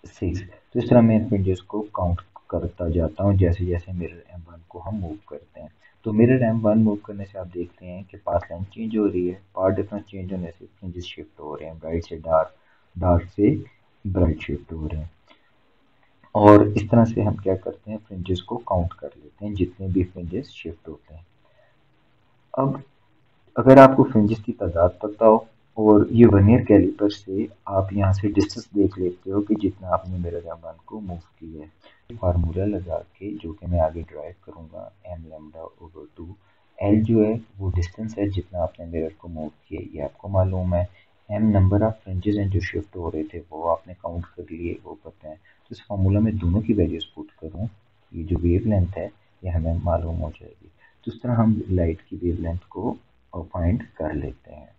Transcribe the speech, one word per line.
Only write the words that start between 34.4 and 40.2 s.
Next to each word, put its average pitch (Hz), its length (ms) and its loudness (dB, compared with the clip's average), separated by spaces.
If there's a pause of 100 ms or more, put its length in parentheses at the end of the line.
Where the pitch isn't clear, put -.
करूँगा, 82 460 -20 (140)
एम 87 160 -14
lambda 78 400 -20 (200)
over 80 220 -20 (120)
two, 85 180 -18 (440)
L 107 260 2
जो 110 200 4
है 113 160 -2 (180)
वो 95 120 -4
distance 90 480 -6
है 101 100 -2
जितना 90 340 -6
आपने 82 240 -8
मिरर 80 260 -6
को - 160 -20
move 78 220 -10 (180)
किया, 76 120 -12 (140)
ये 76 100 -10
आपको - 240 -14